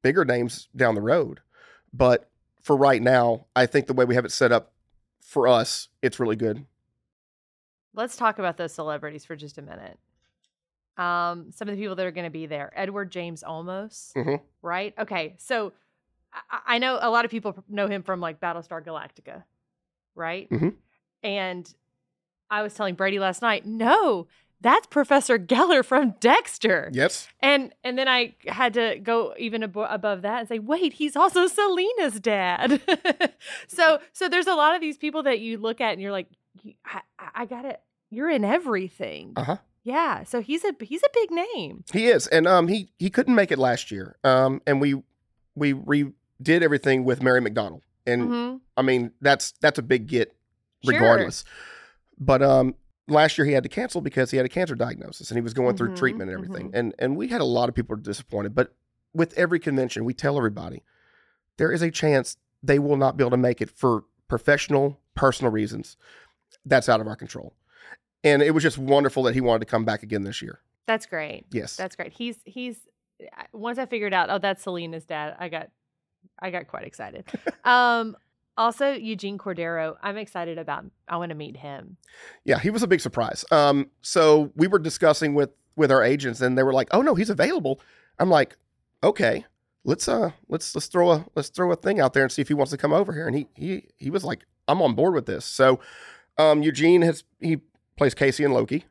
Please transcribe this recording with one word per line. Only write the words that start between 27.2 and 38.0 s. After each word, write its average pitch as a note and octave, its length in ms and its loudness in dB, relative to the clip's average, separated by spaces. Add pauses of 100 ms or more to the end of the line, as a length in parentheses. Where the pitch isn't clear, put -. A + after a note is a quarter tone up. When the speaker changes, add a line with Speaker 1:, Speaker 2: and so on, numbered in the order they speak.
Speaker 2:
And, C4+ 320 2 (120)
and B3 140 -6
then C4 100 0
I B3 260 0 (120)
had G#3+ 280 0
to A3+ 260 0
go A3 380 -2
even A3+ 240 -6
abo-, G#3 300 -6
above G3+ 300 -4
that A3 180 -4
and A3 80 -12
say, A#3 100 -6
"Wait, D4+ 360 -2
he's D4 220 -6
also F4+ 300 4
Selena's F#4+ 760 0
dad." G#3 640 0
<laughs> - 480 0 (340)
So, D#4+ 320 4 (120)
so F#4 160 -4
there's F4 200 0
a F#4 60 2
lot D#4 200 4
of F4 60 -2
these D4+ 180 -6
people D4+ 260 -6
that B3+ 160 0
you A3+ 180 -8
look A3 220 -6
at A3 120 -2
and F#3 100 -8
you're G3+ 100 -6
like, F#3 160 -8 (340)
"You, G#3 120 -20 (100)
I, - 160 -12 (180)
I, - 100 -18 (140)
I A#3 40 -8
gotta, B3 320 -12 (320)